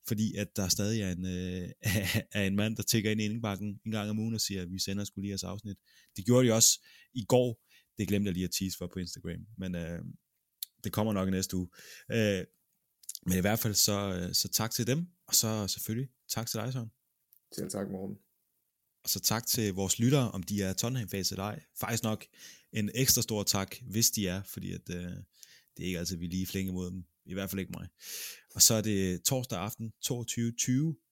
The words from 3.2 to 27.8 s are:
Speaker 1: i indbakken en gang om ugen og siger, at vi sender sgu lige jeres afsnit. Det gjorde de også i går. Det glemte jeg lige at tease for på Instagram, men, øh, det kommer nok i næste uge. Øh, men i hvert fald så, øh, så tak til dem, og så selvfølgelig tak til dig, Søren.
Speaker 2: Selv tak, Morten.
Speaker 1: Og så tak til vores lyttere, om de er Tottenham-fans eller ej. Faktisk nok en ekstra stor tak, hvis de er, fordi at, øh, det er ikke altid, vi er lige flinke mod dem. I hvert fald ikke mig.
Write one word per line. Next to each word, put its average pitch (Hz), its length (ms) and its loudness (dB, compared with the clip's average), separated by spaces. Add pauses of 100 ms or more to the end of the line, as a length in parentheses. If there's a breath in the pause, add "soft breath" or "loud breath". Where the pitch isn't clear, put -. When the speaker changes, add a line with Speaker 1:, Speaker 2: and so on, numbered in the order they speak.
Speaker 1:
i 107 40 0
indbakken 104 600 -4
en 113 60 -4
gang 107 180 -2
om 107 100 -2
ugen 113 140 0
og 107 80 -2
siger, 95 200 -2
at 87 100 -6
vi 95 80 -4
sender 98 240 -2
sgu 98 180 -8
lige 101 80 -4
jeres 95 140 -4
afsnit. 95 340 -8 (380 soft breath)
Det 92 100 -8
gjorde 123 220 8
de 110 60 6
også - 260 6 (340 loud breath)
i 110 120 -2
går. 123 380 4 (340 soft breath)
Det 101 100 0
glemte 101 200 2
jeg 92 60 0
lige 92 100 0
at 87 80 -2
tease 95 260 -2
for 90 160 -6
på 95 60 -6
Instagram, 85 460 -8 (120)
men, 92 180 -4
øh, 85 240 -4 (840)
det 98 80 -4
kommer 107 220 0
nok 95 140 2
i 95 40 2
næste 95 260 0
uge. 90 120 -2 (420 loud breath)
Øh, 104 320 4 (840)
men 92 120 4
i 90 40 4
hvert 104 180 4
fald 110 140 0
så, 101 420 2
øh, 90 180 -4
så - 140 0
tak 113 240 0
til - 160 0
dem, 165 200 0 (200)
og - 80 0
så 110 320 2
selvfølgelig 120 420 -4 (200)
tak 113 180 -4
til 113 120 -4
dig, 123 140 -4
Søren. 113 180 -6 (640)
Speaker 2:
Selv - 140 -6
tak, 101 220 -6
Morten. 98 260 -8 (840)
Speaker 1:
Og - 60 -6
så 101 100 0
tak 113 280 0
til 107 260 2
vores 95 260 0
lyttere, 123 320 6
om 95 120 -6
de 101 180 0
er 95 120 0
Tottenham-fans 104 580 -2
eller 95 120 -4
ej. 104 200 -6 (160)
Faktisk 117 240 -2
nok 110 220 0 (480 loud breath)
en 104 200 0
ekstra 127 280 4
stor 107 220 0
tak, 95 380 0
hvis 117 300 2
de 101 160 0
er, 92 160 -2
fordi 92 300 -8
at, 90 160 -10
øh, 90 260 -8 (640 loud breath)
det - 60 -8
er 87 40 -2
ikke 90 120 -2
altid, 87 180 -4
vi 85 80 -4
er 85 40 -4
lige 92 180 -2
flinke 95 240 -2
mod 90 200 -4
dem. 92 140 -10 (200)
I 87 80 -12
hvert 98 160 -4
fald 98 100 -4
ikke 87 180 -6
mig. 87 100 -10 (680 loud breath)